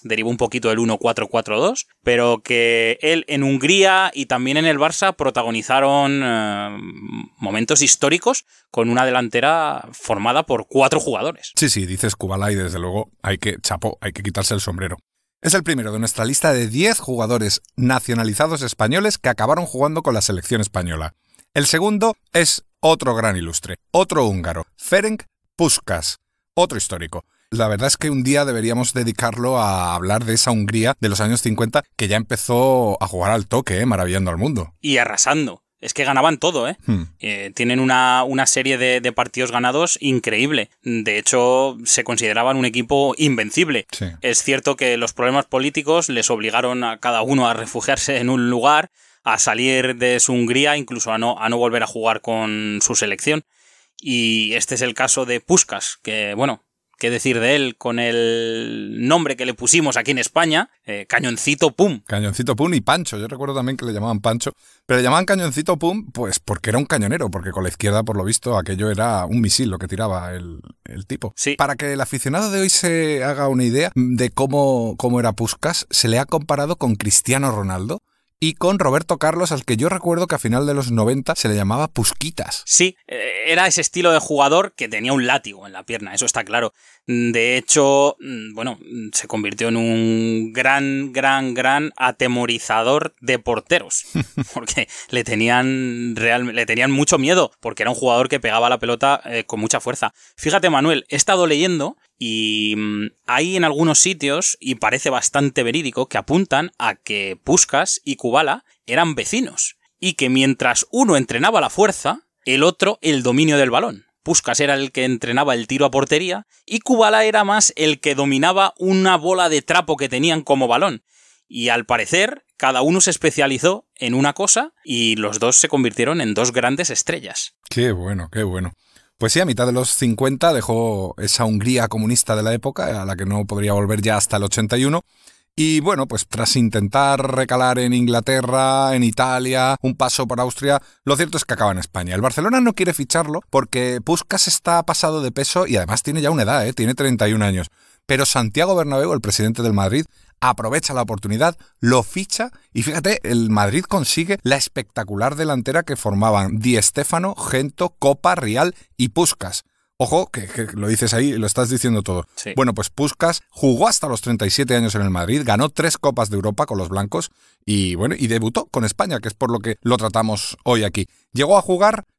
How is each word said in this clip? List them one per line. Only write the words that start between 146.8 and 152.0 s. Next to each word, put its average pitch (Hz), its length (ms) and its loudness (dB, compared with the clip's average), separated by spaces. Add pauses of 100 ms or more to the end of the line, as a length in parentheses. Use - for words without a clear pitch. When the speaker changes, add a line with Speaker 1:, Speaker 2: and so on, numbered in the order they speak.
Speaker 2:
treinta 120 360 2
y - 20 2
un 110 100 2
años. 92 260 0 (380)
Pero 135 200 0
Santiago 147 500 0
Bernabéu, 151 380 0
el 123 80 -2
presidente 107 420 0
del 117 80 2
Madrid, 101 320 2 (380)
aprovecha 127 520 0
la 127 100 0
oportunidad, 110 520 0 (240)
lo 120 240 6